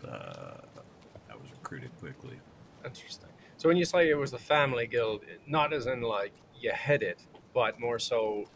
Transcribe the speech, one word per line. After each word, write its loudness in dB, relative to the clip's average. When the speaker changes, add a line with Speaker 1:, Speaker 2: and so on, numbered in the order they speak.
Speaker 1:
uh, -12
I -16
was -18
recruited -12
quickly. -14
Speaker 2:
Interesting. -16
So 4
when 6
you 4
say 6
it 4
was -2
a -8
family 2
guild, 0
not 2
as -2
in, -2
like, -2
you -2
head 2
it, -4
but 2
more -2
so 0